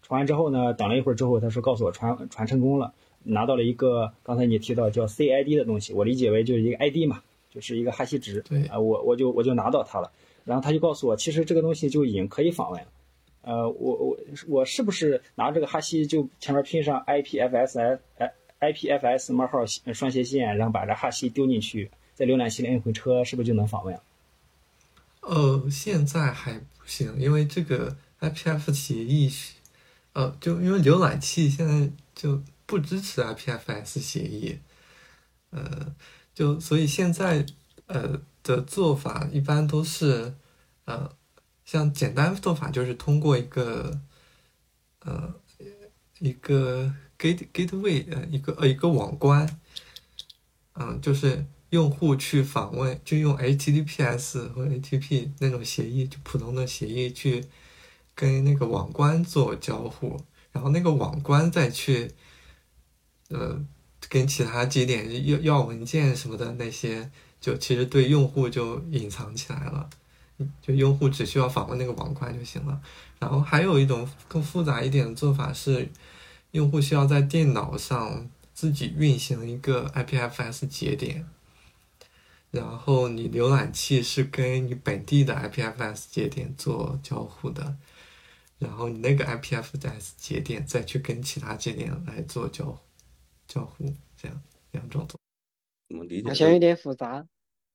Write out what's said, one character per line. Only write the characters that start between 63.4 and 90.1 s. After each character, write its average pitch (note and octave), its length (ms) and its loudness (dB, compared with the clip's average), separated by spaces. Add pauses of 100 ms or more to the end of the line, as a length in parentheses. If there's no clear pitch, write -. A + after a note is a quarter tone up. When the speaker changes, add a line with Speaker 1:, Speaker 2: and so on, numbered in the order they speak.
Speaker 2:
跟 C3 160 4
其 C3+ 180 0
他 A#2+ 220 -2
节 C3 180 2
点 A#2+ 420 -4
要， D3 120 2
要 D3 260 4
文 A2+ 180 -8
件 C#3 320 2
什 - 140 -8
么 A2 80 -8
的 A#2 220 -6
那 A#2 120 -6
些， A2+ 400 -6 (300)
就 A#2+ 160 -2
其 B2+ 180 -2
实 B2 120 0
对 C3 220 4
用 C#3 200 6
户 C3 220 0
就 A#2 280 -4 (120)
隐 A2+ 180 -4
藏 G#2+ 260 -10
起 A2+ 160 -10
来 C#3 140 -8
了， - 240 -8 (720)
就 C3 140 0
用 C3+ 200 6
户 C#3 140 4
只 B2+ 160 0
需 A#2+ 140 -2
要 B2+ 100 2
访 A2+ 220 -2
问 B2 80 -4
那 B2+ 80 -2
个 B2 60 -4
网 - 200 -6
关 B2 260 -6
就 B2 60 -10
行 C3+ 220 -10
了。 C#3 160 -4 (360)
然 B2 120 -4
后 C3+ 100 2
还 D3 220 4
有 F3 160 4
一 C3+ 80 6
种 B2 200 -2 (220)
更 D#3+ 140 -2
复 E3+ 200 -2
杂 C3 200 0
一 C3 80 0
点 C3+ 160 2
的 A2+ 80 -8
做 C#3+ 180 2
法 C#3 220 0
是， C3 340 0 (640)
用 D3 200 2
户 D3+ 80 2
需 C#3 160 2
要 C#3+ 120 6
在 C#3+ 160 6
电 C#3+ 320 4
脑 G#2+ 240 -2
上 A#2 500 -4 (240)
自 D#3+ 180 -2
己 C#3+ 240 -2
运 D3 240 4
行 A#2 300 -4
一 A#2+ 80 -6
个 B2+ 380 0
I C3 80 -2
P C3 160 -2
F B2 240 -4
S A#2 240 -8
节 C#3 280 -4
点， D3 300 -6 (1300)
然 A#2 160 -6
后 B2 420 2
你 A#2 220 -6
浏 A#2 180 2
览 C3+ 240 2
器 C3 300 0
是 C#3 200 -2
跟 B2+ 460 -2
你 B2 60 -4
本 G2+ 320 -4
地 C#3+ 180 6
的 B2 80 -2
I G#2+ 160 -4
P A#2 140 -4
F A2+ 200 -4
S G#2+ 280 -8
节 G#2+ 180 -2
点 C3 300 -8
做 C3+ 440 -4
交 A#2 200 -6
互 A2+ 280 -10
的， C#3+ 260 -8 (800)
然 A2 120 -6
后 A#2 180 -6
你 A#2 100 -8
那 B2 160 2
个 C#3 100 0
I A#2 120 -4
P - 180 -6
F A2+ 260 -6
S - 380 -10